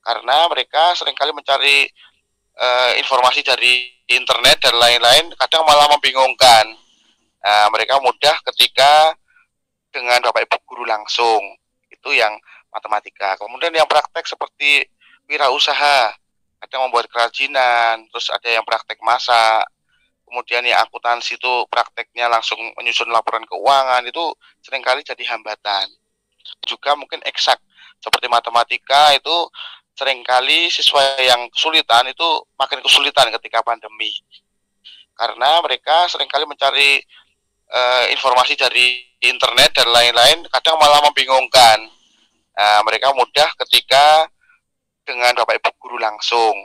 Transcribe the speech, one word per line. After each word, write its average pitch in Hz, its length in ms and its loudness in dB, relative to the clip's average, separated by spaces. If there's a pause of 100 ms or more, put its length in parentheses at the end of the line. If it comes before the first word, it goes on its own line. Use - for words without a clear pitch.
Karena 120 480 -2
mereka 156 480 -2
seringkali 147 400 -6
mencari, 139 480 0 (720)
eh, 123 400 0
informasi 131 480 0
dari 123 480 0 (160)
internet 123 560 2
dan 120 140 2
lain-lain, 120 580 2
kadang 160 320 0
malah 147 240 6
membingungkan. 127 840 4 (640)
Nah, 104 320 2
mereka 113 240 0
mudah 139 380 0 (160)
ketika 151 680 4 (720)
dengan 123 320 -2
Bapak 113 240 0
Ibu 175 180 -2
guru 120 220 -14
langsung, 110 540 -2 (500)
itu - 240 -10
yang 110 180 0 (380)
matematika. 104 680 -8
Kemudian 131 380 -10
yang 156 140 0
praktek 156 400 -2
seperti 147 580 -4 (420)
wirausaha, 143 880 0 (460)
ada - 160 -20
yang 131 160 -4
membuat 117 160 -2
kerajinan, 120 1040 -2
terus - 160 -8
ada - 160 -6
yang 117 240 -2
praktek 113 320 -6
masak, 113 640 0 (640)
kemudian 120 400 -6
yang 117 160 2
akuntansi 120 560 -6
itu 123 320 -2
prakteknya 120 560 -4
langsung 113 320 -2 (160)
menyusun 120 320 -6
laporan 113 400 -2
keuangan, 127 560 0
itu 160 320 -8 (240)
seringkali 131 400 -6
jadi 123 320 -14
hambatan. 107 560 -8 (800)
Juga - 240 -4
mungkin 147 320 -8
eksak, - 320 -2 (480)
seperti - 240 -2
matematika 120 880 2
itu 160 320 -4 (480)
seringkali 131 720 -2
siswa 143 320 0 (240)
yang 123 240 0
kesulitan 151 640 0
itu 165 160 -4 (320)
makin 135 240 -2
kesulitan 139 560 2
ketika 113 240 -4
pandemi. 110 480 -8 (1040)
Karena 127 480 0
mereka 151 480 -2
seringkali 143 320 -6
mencari, 139 560 -2 (720)
eh, 123 420 0
informasi 135 480 0
dari 123 400 0 (240)
internet 127 480 0
dan 123 160 0
lain-lain, 120 640 2
kadang 160 240 -2
malah 147 320 6
membingungkan. 127 800 4 (680)
Nah, 104 280 2
mereka 113 320 0
mudah 143 320 0 (160)
ketika 151 640 4 (800)
dengan 123 280 0
Bapak 113 240 -2
Ibu - 120 -4 (120)
guru 120 160 -12
langsung 110 560 -2 (100)